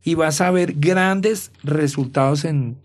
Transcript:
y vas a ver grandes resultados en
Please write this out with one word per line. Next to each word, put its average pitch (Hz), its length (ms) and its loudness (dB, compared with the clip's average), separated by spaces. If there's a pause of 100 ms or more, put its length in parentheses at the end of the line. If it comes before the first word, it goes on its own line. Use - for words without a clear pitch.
y 165 120 -2
vas 156 260 0
a 180 100 2
ver 180 280 0
grandes 190 720 0 (100)
resultados 143 840 0
en 131 380 -2